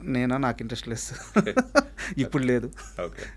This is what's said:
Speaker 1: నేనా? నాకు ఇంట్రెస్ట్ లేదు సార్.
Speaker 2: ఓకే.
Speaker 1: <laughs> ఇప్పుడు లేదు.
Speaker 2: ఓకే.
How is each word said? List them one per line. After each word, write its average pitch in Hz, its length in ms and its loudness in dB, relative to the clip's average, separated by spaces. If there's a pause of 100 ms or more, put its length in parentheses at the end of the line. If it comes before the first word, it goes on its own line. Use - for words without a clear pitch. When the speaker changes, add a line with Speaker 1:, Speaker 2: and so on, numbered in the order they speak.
Speaker 1:
నేనా? 127 340 2
నాకు 131 240 0
ఇంట్రెస్ట్ 117 280 -6
లేదు 113 120 -4
సార్. - 200 -8 (180)
Speaker 2:
ఓకే. 208 140 4 (340)
Speaker 1:
<laughs> - 380 -2
ఇప్పుడు 135 180 0
లేదు. 123 280 2 (320)
Speaker 2:
ఓకే. - 220 -8 (120)